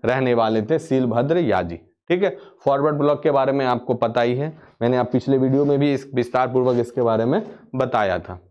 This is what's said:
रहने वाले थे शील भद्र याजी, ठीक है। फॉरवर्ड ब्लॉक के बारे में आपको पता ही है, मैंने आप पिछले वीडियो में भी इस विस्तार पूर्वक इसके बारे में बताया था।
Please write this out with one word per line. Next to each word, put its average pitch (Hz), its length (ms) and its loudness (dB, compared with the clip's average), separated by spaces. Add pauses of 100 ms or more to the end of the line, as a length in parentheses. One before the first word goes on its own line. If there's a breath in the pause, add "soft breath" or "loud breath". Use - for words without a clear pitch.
रहने 127 280 2
वाले 110 280 2
थे 151 180 0
शील 131 260 0
भद्र 123 320 0
याजी, 92 380 0
ठीक - 480 -4
है। 190 140 -2 (280 loud breath)
फॉरवर्ड 143 300 2
ब्लॉक 143 280 0
के 156 80 2
बारे 135 200 2
में 139 140 0
आपको 123 280 -2
पता 120 280 0
ही 123 140 0
है, 151 220 -6 (240 loud breath)
मैंने 123 160 2
आप 123 140 -2
पिछले 135 260 2
वीडियो 131 280 2
में 143 140 2
भी 143 140 2
इस 135 220 -6
विस्तार 127 320 0
पूर्वक 127 320 2
इसके 120 220 -2
बारे 113 240 2
में 160 160 0 (340 loud breath)
बताया 113 440 0
था। 90 200 -14 (120)